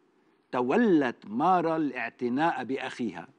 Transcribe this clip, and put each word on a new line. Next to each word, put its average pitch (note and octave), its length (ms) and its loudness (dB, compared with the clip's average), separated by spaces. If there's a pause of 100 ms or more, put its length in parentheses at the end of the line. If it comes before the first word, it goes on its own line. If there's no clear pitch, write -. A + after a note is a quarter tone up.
(520)
تولت C#3+ 760 2
مارا D#3+ 500 2
الاعتناء C3 880 -2
بأخيها، B2 640 -8 (100)